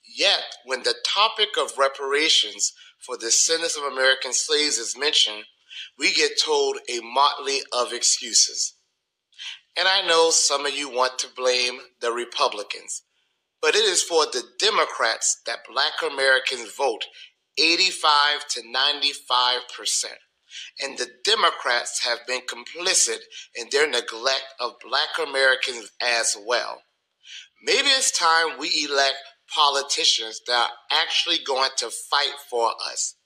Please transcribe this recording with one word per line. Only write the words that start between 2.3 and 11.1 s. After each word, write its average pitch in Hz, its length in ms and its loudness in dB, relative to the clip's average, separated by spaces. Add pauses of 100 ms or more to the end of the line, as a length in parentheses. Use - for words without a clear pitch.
for 123 160 -12
the 110 120 -8
descendants 160 500 2
of 143 80 -6
American 131 480 2
slaves 147 440 2
is 117 200 -6
mentioned, 110 480 2 (520)
we 175 160 0
get 151 240 2
told 139 420 2 (100)
a 120 100 -4
motley 135 600 0 (120)
of 120 220 0
excuses. - 800 0 (1040)
And 180 80 2
I 190 180 2
know 165 240 4
some 143 360 2
of 139 100 -2
you 143 140 -6
want 123 300 0